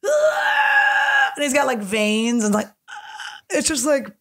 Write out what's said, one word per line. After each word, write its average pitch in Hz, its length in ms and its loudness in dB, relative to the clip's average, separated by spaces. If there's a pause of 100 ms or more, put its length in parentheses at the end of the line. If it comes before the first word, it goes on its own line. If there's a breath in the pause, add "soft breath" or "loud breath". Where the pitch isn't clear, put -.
Ugh, 831 1300 2
and 277 60 -4
he's 285 120 0
got, 277 120 4
like, 254 140 -2
veins 220 640 0
and, 208 100 2
like, 208 120 0
Ugh. - 80 -20 (760 loud breath)
It's 370 180 0
just 277 160 -2
like 277 220 0 (140)